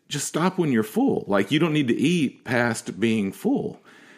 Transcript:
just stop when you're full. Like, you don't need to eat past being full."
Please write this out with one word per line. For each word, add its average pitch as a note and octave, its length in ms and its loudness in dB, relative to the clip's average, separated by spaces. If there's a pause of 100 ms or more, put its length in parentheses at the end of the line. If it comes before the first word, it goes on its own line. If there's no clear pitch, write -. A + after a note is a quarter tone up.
just C#3+ 200 -6
stop F3+ 300 0
when D#3+ 140 0
you're A2 120 4
full. A3 440 0
Like, G2+ 240 2
you D3+ 80 2
don't D#3 140 2
need D3 160 0
to A#2 60 2
eat E3 500 0
past A#2+ 540 -2
being A2 340 0
full." - 480 -4 (360)